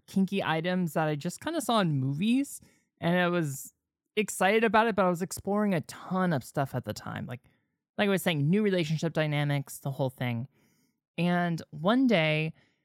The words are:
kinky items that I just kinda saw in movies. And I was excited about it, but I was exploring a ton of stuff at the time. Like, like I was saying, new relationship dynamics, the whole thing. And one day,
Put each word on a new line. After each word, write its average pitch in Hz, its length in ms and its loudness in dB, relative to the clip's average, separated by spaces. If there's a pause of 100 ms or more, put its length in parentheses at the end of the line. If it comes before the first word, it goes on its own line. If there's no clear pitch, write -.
kinky 190 360 0
items 165 500 -2
that 160 140 0
I 151 80 0
just 160 260 -8
kinda 320 180 -4
saw 233 220 0
in 156 180 2
movies. 196 640 0 (400)
And 175 160 2
I 180 100 2
was 160 460 -4 (420)
excited 208 480 2
about 220 240 4
it, 214 80 0
but 190 100 2
I 180 40 4
was 175 140 0
exploring 202 500 -2
a 156 80 0
ton 180 500 -2
of 131 120 0
stuff 135 320 -4
at 120 100 -4
the 107 80 -6
time. 107 320 -10
Like, 123 160 -12 (560)
like 202 100 2
I 196 40 2
was 185 100 2
saying, 151 280 2
new 202 120 4
relationship 165 520 0
dynamics, 147 680 0
the 143 120 -6
whole 135 200 -2
thing. 123 360 -4 (680)
And 175 440 0 (100)
one 214 360 2
day, 156 460 2 (320)